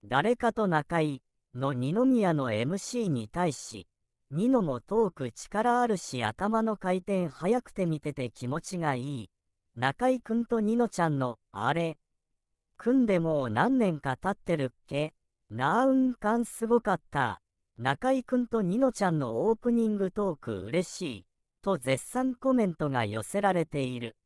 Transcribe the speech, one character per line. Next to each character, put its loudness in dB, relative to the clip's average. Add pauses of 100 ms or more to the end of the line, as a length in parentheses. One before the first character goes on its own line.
誰 2
か 0
と 0
中 0
居 -2 (320)
の -2
二 -2
宮 4
の 0
エ 0
ム -2
シ -4
ー 0
に -2
対 -2
し、 -14 (440)
ニ 0
ノ 4
も -2
ト 0
ー -8
ク -8
力 -2
あ 2
る 0
し -6
頭 -2
の -2
回 -2
転 -2
早 0
く -20
て -4
見 -2
て -6
て -6
気 -10
持 -4
ち -10
が 0
い -6
い。 -8 (460)
中 0
居 2
く -6
ん 0
と 0
ニ 0
ノ 2
ち -4
ゃ 2
ん 0
の、 -2 (140)
あ -2
れ。 -2 (760)
組 2
ん 4
で 4
も 2
う -2
何 4
年 2
か -4
経 -4
っ -6
て 0
る -2
っ -20 (120)
け？ -4 (380)
な 2
あ、 4
う 4
ん 4
か 0
ん 0
す -6
ご 2
か 0
っ -4 (100)
た。 -2 (380)
中 0
居 0
く -2
ん 0
と 0
ニ 0
ノ 4
ち 0
ゃ 4
ん 2
の 0
オ 4
ー 2
プ -2
ニ 2
ン 0
グ 0
ト -2
ー -8
ク -6
嬉 -2
し -12
い。 -8 (360)
と 0
絶 -2
賛 -2
コ 0
メ 4
ン 0
ト -2
が 2
寄 -4
せ -4
ら 2
れ 0
て -4
い -6
る。 -10 (100)